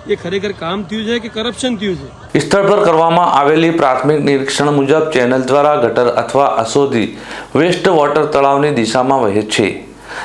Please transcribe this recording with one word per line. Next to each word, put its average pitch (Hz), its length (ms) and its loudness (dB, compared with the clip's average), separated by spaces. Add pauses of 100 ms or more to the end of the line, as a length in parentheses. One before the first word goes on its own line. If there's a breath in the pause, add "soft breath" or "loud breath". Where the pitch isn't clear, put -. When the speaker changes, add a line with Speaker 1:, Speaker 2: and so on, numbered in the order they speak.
Speaker 1:
એ 208 60 0
ખરેખર 196 380 -6
કામ 180 300 -6
થયું 208 220 -8
છે 233 140 -2
કે 233 100 -10
કરપ્શન 233 480 -6
થયું 190 200 -4
છે. - 420 -6
Speaker 2:
સ્થળ 196 320 2
પર 202 140 2
કરવામાં 165 480 4
આવેલી 156 380 2
પ્રાથમિક 143 500 0
નિરીક્ષણ 139 500 0
મુજબ 147 400 2
ચેનલ 131 320 2
દ્વારા 143 340 2
ગટર 120 300 2
અથવા 120 400 0
અશોધી 117 680 0 (380 loud breath)
વેસ્ટ 175 340 2
વોટર 151 360 2
તળાવની 143 460 2
દિશામાં 131 520 0
વહે 104 200 0
છે. 104 420 -2 (400 loud breath)